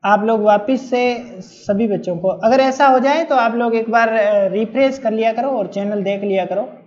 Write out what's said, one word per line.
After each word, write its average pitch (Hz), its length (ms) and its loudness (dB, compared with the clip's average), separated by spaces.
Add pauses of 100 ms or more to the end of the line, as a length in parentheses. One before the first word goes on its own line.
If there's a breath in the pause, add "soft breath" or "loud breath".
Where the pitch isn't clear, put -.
आप 202 140 4
लोग 220 220 0
वापस 208 480 0
से 247 360 -2 (160)
सभी 208 460 -4
बच्चों 180 300 -4
को, 170 100 -2
अगर 226 320 2
ऐसा 269 280 2
हो 254 120 6
जाए 285 240 2
तो 311 120 -2
आप 233 180 2
लोग 233 220 0
एक 226 140 -2
बार, 226 200 4
अ, 208 380 2
refresh 226 520 -2
कर 226 120 -2
लिया 220 220 0
करो 233 160 -2
और 220 180 -2
channel 202 360 -4
देख 196 180 -4
लिया 190 240 -2
करो। 185 280 -4 (140)